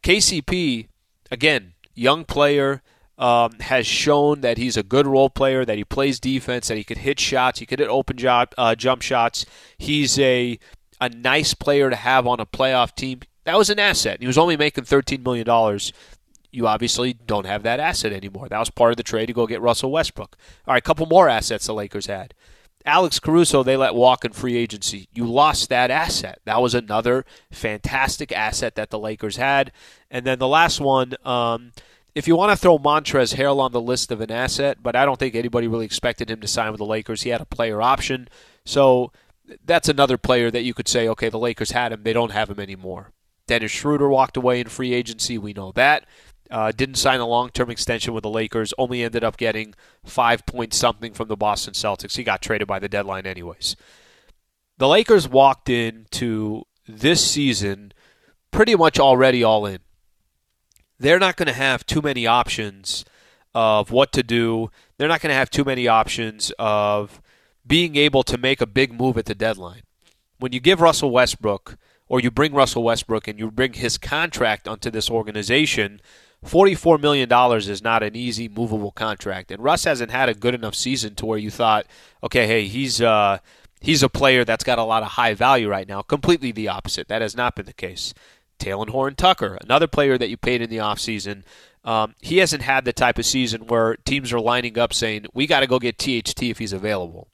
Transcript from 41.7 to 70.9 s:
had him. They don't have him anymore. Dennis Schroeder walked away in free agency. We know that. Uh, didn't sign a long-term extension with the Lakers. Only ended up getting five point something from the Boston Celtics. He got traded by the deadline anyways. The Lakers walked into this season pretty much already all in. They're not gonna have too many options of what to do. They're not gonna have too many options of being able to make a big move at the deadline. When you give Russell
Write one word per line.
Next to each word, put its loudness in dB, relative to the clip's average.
had -2
him. -12
They -2
don't 0
have -2
him -10
anymore. -12
Dennis 0
Schroeder 0
walked 2
away 2
in -6
free -6
agency. -6
We -10
know -12
that. 2
Uh, -2
didn't -4
sign 2
a -2
long-term -2
extension -6
with -8
the -6
Lakers. -4
Only -4
ended -4
up -4
getting -4
five 0
point -6
something -2
from -8
the -6
Boston -4
Celtics. -6
He -8
got -4
traded -4
by -6
the -8
deadline -6
anyways. -10
The 2
Lakers 4
walked 4
into -4
this 2
season -2
pretty 4
much 4
already 6
all 2
in. -8
They're 4
not 2
gonna -2
have -2
too -2
many -2
options -2
of 2
what 4
to 0
do. -2
They're 0
not 0
gonna -2
have 0
too 0
many -2
options 0
of -2
being 0
able 2
to -4
make -2
a 0
big 0
move -2
at -4
the -6
deadline. -6
When -6
you -6
give 4
Russell 4